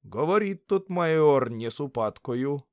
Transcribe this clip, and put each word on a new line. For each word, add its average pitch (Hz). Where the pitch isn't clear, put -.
Говорит 190
тут 196
майор 156
не 113
с -
упадкою 131